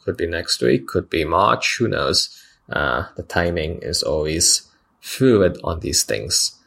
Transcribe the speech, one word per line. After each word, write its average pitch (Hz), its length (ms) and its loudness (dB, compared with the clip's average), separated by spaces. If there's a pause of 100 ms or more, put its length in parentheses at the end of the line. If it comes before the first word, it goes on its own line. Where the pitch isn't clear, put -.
Could 90 140 -4
be 85 100 -4
next 85 340 -4
week, 123 260 2
could - 220 -4
be 80 160 0
March, 98 540 2
who 117 80 0
knows? - 420 0 (420)
Uh, 71 340 -2 (100)
the - 80 -10
timing 85 580 -2
is - 220 -4
always 78 640 0 (320)
fluid 104 640 4
on 85 160 -4
these - 240 0
things. - 520 -2 (120)